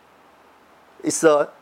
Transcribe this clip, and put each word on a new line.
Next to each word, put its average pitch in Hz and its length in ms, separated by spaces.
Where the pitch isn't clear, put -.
It's - 200
a 151 260